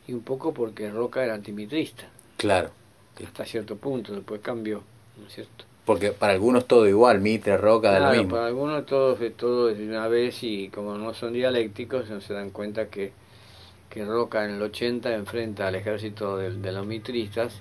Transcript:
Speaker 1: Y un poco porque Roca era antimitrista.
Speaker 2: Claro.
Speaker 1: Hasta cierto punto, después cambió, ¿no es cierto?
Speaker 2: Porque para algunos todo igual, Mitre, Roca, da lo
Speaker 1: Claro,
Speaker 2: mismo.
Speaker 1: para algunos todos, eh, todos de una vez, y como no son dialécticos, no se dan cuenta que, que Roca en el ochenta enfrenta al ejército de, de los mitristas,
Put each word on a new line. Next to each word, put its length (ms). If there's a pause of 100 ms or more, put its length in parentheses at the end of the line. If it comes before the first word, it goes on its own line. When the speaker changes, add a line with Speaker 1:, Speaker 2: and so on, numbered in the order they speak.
Speaker 1:
Y 60
un 100
poco 300
porque 360
Roca 340
era 120
antimitrista. 680 (320)
Speaker 2:
Claro. 340 (520)
Speaker 1:
Hasta 220
cierto 320
punto, 360
después 280
cambió, 400 (400)
¿no 60
es 80
cierto? 280 (220)
Speaker 2:
Porque 260
para 220
algunos 340
todo 200
igual, 340
Mitre, 360
Roca, 340
da 80
lo 80
Speaker 1:
Claro, 100
Speaker 2:
mismo. 180
Speaker 1:
para 120
algunos 380
todos, 360
eh, 80
todos 480
de 100
una 200
vez, 360
y 260
como 280
no 160
son 180
dialécticos, 800
no 120
se 120
dan 160
cuenta 380
que, 260 (760)
que 140
Roca 400
en 120
el 80
ochenta 500
enfrenta 540
al 80
ejército 600
de, 180
de 160
los 160
mitristas, 720